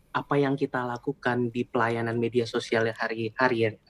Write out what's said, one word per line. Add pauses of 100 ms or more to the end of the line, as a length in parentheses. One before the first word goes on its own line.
(100)
apa
yang
kita
lakukan
di
pelayanan
media
sosial
hari-hari, (120)